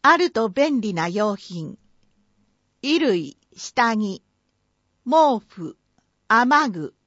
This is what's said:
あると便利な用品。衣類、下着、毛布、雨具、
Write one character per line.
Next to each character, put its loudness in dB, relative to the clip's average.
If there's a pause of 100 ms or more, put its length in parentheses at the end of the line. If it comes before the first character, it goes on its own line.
あ 4
る 0
と -2
便 0
利 -6
な -2
用 -2
品。 -14 (1000)
衣 0
類、 -2 (180)
下 -2
着、 -6 (840)
毛 2
布、 -14 (500)
雨 2
具、 -10 (120)